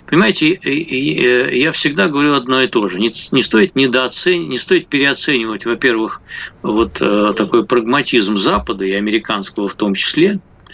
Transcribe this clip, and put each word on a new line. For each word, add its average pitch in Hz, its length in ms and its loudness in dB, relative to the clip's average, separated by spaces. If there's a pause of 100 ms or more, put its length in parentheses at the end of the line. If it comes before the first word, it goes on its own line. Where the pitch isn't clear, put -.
понимаете, 156 460 2
э, - 160 -6
э, 135 800 0
э, 127 80 -2
я 151 140 2
всегда 156 360 0
говорю 147 260 2
одно 131 280 0
и 127 60 2
то 107 200 0
же. 90 120 -4
Не 113 100 0
ц-, - 220 -4
не 131 100 2
стоит 107 340 2
недооцен-, 135 720 0
не 131 100 -4
стоит 165 300 0
переоценивать, 131 760 -2
во-первых, 113 560 -2 (420)
вот, 113 380 -2
э, 104 340 2
такой 110 300 2
прагматизм 120 720 0
Запада, 110 500 -2
и 95 80 -2
американского 104 760 -4
в - 80 -10
том 104 180 -2
числе, 190 460 2 (340)